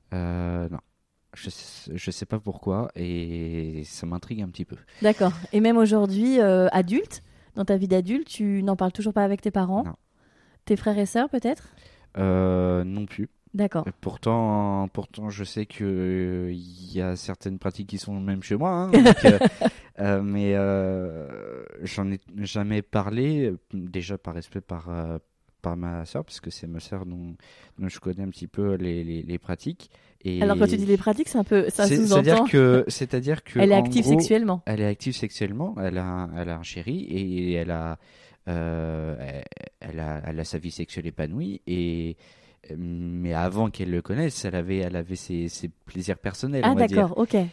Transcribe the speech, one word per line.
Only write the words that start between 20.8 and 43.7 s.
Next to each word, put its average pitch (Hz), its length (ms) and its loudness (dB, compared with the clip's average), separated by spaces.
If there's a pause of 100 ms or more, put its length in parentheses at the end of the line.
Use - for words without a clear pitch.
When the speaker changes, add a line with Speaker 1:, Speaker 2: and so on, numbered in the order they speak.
Speaker 1:
j'en 98 300 -4
ai 95 80 -4 (200)
jamais 104 420 -2
parlé, 113 720 0 (200)
déjà 90 440 -6
par - 160 -10
respect 85 260 -10
par, 85 300 -10
euh, 82 300 -6 (420)
par 85 160 -4
ma 85 260 -6
sœur, - 220 -8
parce - 160 -18
que - 80 -12
c'est - 180 -12
ma 82 140 -10
sœur 92 240 -10
dont, 87 320 -12 (420)
dont 95 80 -6
je - 140 -8
connais 95 220 -6
un 95 60 -6
petit 90 180 -12
peu 101 260 -2
les, 87 320 -2
les, 82 160 -6
les 87 160 -6
pratiques. - 520 -8 (300)
Et 92 220 -2
Speaker 2:
Alors, 202 160 4
quand 202 100 6
tu 202 80 2
dis 202 100 0
les 196 120 6
pratiques, 214 320 0
c'est - 80 -2
un 202 80 2
peu, 196 240 4
ça 202 180 2
Speaker 1:
c'est, 147 80 4
Speaker 2:
sous-entend 196 300 6
Speaker 1:
c'est-à-dire 226 260 6
que, 131 380 8
c'est-à-dire 135 560 -2
que, - 140 -2
Speaker 2:
Elle 196 120 8
est 202 40 10
Speaker 1:
en 196 100 6
Speaker 2:
active 240 180 4
Speaker 1:
gros, 156 160 8
Speaker 2:
sexuellement. 208 460 2
Speaker 1:
elle 107 160 -2
est 104 40 2
active 104 300 -2
sexuellement, 117 640 -4
elle 92 160 -2
a 92 80 -2
un, 90 300 -6
elle 85 140 -4
a 82 80 -6
un 82 60 -12
chéri 107 400 -6
et 90 500 -2
elle 85 180 -2
a, 82 280 -4 (500)
euh, 80 680 -4
elle, 69 280 -10 (340)
elle 80 220 -12
a, 78 240 -6
elle 80 160 -6
a - 20 -6
sa 85 140 -8
vie 80 140 -8
sexuelle 82 340 -10
épanouie 87 640 -6
et, 85 500 -2 (580)
mais 87 600 -6
avant 92 340 0
qu'elle 92 220 -6